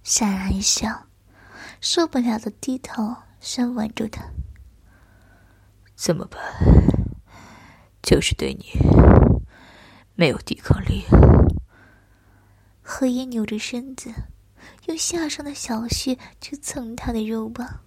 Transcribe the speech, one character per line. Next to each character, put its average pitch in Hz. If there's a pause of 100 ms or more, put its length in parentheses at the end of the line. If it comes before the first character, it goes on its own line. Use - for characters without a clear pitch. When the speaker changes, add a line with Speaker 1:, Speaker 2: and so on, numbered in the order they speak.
Speaker 1:
姗 -
姗 190
一 196
笑， - (720)
受 330
不 269
了 233
的 214
低 -
头 226 (280)
深 247
吻 220
住 220
他。 - (1700)
Speaker 2:
怎 -
么 -
办？ - (1600)
就 -
是 -
对 -
你 - (1400)
没 160
有 -
抵 -
抗 -
力。 - (1800)
Speaker 1:
何 -
言 254
扭 226
着 214
身 254
子， 240 (720)
用 320
下 330
身 294
的 285
小 233
穴 254 (220)
去 -
蹭 240
他 -
的 220
肉 226
棒 240